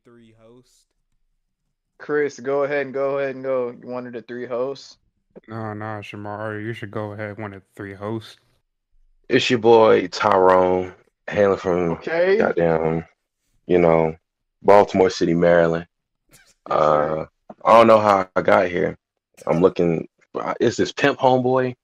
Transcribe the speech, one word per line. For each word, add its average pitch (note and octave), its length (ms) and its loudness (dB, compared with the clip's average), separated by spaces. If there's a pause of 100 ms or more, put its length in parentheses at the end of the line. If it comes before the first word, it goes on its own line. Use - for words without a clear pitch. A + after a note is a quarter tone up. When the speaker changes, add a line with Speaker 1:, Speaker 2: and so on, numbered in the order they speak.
Speaker 1:
three A#2+ 360 -20
hosts. A#2+ 460 -20 (1120)
Speaker 2:
Chris, D3 400 -6
go C#3 260 -4
ahead C#3+ 220 -4
and B2+ 80 -14
go C#3 240 -6
ahead C#3 160 -6
and C3 100 -16
go. B2+ 280 -6 (100)
One B2 240 -12
of A#2+ 60 -18
the A#2 100 -14
three B2 240 -12
hosts. B2+ 520 -10 (500)
Speaker 3:
Nah, A2 260 -10
nah, G#2+ 260 -12
Shamar, G#2 600 -12
you A2 100 -8
should A2 200 -14
go G#2 200 -8
ahead, G#2 260 -12
one G#2+ 160 -12
of F#2+ 80 -20
the - 120 -20
three G2 200 -14
hosts. G#2+ 420 -10 (920)
Speaker 4:
It's B2+ 220 2
your B2+ 80 2
boy, A2 500 6
Tyrone, F#2 840 2 (360)
hailing G2+ 300 0
from F2 340 -2
Speaker 2:
Okay. E3+ 460 -2
Speaker 4:
goddamn, E2 640 0 (600)
you F2+ 120 2
know, E2 380 2 (460)
Baltimore G2 480 4
City, F2 240 -2
Maryland. E2+ 520 2 (440)
Speaker 2:
Yes, - 100 -20 (280)
sir. D2+ 520 0
Speaker 4:
Uh, D#2 60 -12 (380)
I - 120 4
don't A2+ 120 8
know A2+ 120 8
how G2 360 0
I F2+ 60 -2
got F#2+ 260 2
here. E2+ 280 -4 (500)
I'm D#2+ 140 -2
looking, F2 480 0 (520)
it's A#2 160 0
this - 160 -4
pimp C#3 260 -2
homeboy. B2+ 640 0